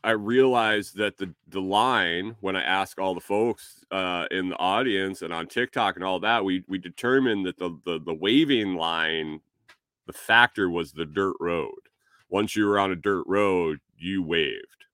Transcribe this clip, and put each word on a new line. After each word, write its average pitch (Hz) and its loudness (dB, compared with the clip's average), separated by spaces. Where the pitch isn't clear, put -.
I 110 0
realized 110 2
that 101 -2
the, 95 -8
the 98 -6
line, 101 0
when 95 -4
I 92 -2
ask 95 -2
all 95 -2
the 90 -6
folks, - -4
uh, 92 -2
in 92 -2
the 87 -6
audience 95 0
and 85 -8
on 82 -6
TikTok 117 -2
and 87 -8
all 92 -2
that, 110 2
we, 92 0
we 95 -4
determined 113 0
that 90 -6
the, 87 -8
the, 85 -4
the 78 -6
waving 107 2
line, 80 -2
the 90 -16
factor 110 4
was 85 -2
the 82 -4
dirt 90 -2
road. 85 -2
Once 104 0
you 107 4
were 101 4
on 98 4
a 92 0
dirt 92 0
road, 92 2
you 92 -4
waved. 78 -2